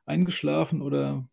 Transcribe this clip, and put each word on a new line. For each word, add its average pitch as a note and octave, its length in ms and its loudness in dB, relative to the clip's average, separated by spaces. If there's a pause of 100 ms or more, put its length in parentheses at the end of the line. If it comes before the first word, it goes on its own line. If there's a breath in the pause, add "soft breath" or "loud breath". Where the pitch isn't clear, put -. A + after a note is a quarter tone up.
eingeschlafen D3+ 760 0
oder C#3 520 -2